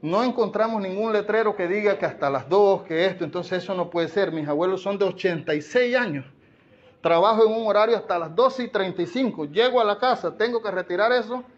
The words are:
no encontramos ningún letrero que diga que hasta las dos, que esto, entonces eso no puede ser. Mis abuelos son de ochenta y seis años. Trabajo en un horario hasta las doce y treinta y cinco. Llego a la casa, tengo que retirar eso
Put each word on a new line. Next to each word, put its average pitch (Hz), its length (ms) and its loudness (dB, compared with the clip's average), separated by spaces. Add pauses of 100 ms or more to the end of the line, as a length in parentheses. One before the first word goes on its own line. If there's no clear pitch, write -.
no 175 220 0
encontramos 220 580 -2
ningún 196 320 -4
letrero 208 420 0
que 208 120 -2
diga 202 300 2
que 190 80 -4
hasta 143 240 -2
las 127 200 -4
dos, 196 340 4
que 165 220 0
esto, 180 180 -2
entonces 175 400 -6
eso 196 100 -6
no 175 160 -4
puede 165 200 -2
ser. 185 240 0
Mis 151 160 -4
abuelos 180 320 0
son 202 160 -4
de 196 80 2
ochenta 175 500 -2
y 151 60 -2
seis 247 340 0
años. 170 300 -2 (760)
Trabajo 202 460 4
en 220 80 2
un 226 140 -2
horario 214 280 4
hasta 185 240 -2
las 160 160 -8
doce 254 280 2
y 233 40 -6
treinta 190 340 -2
y 170 60 -2
cinco. 214 380 -2
Llego 233 340 2
a 226 60 2
la 202 120 0
casa, 226 380 0
tengo 233 260 -2
que 208 100 -6
retirar 185 420 0
eso 247 300 -2 (140)